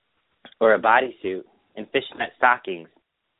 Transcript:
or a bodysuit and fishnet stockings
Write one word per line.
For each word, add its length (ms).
or 140
a 60
bodysuit 640
and 100
fishnet 500
stockings 520